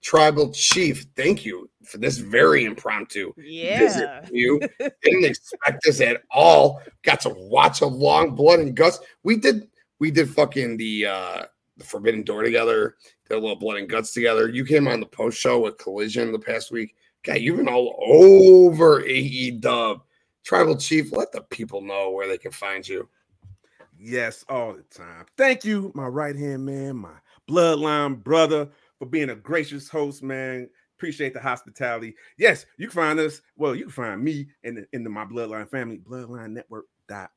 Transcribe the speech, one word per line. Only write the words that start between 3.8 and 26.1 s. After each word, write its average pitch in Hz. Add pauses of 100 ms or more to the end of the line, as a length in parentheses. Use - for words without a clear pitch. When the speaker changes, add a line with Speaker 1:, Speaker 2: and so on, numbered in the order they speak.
Speaker 2:
Yeah. 143
Speaker 1:
from -
you. 123
Speaker 2:
<laughs> - (220)
Speaker 1:
Didn't 175
expect 139
this 139
at 120
all. 147 (220)
Got 139
to 123
watch 107
a 147
long 143
Blood 160
and 139
Guts. 165 (240)
We 220
did, 220 (320)
we 156
did 143
fucking 139
the, 110
uh, 92 (340)
the 98
Forbidden 110
Door 107
together, 113 (320)
did 110
a 110
little 107
Blood 101
and 98
Guts 110
together. 113
You 123
came 143
on 117
the 107
post 117
show 123
with 107
Collision 110
the 110
past 117
week. 113 (280)
God, -
you've 143
been 277
all 123 (100)
over 175
A -
E 131
W. 117 (420)
Tribal 160
Chief, 151
let -
the -
people 107
know 98
where 98
they 95
can 92
find 95
you. 92 (920)
Speaker 3:
Yes, 117
all 120
the -
time. 85 (120)
Thank 262
you, 202
my 135
right-hand 143